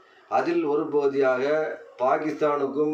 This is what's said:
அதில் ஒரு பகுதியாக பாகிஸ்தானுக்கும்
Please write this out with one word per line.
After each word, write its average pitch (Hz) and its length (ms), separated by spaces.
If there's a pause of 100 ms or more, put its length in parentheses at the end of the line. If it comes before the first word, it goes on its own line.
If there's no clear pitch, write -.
(300)
அதில் 170 340
ஒரு 147 240
பகுதியாக 139 580 (520)
பாகிஸ்தானுக்கும் 151 960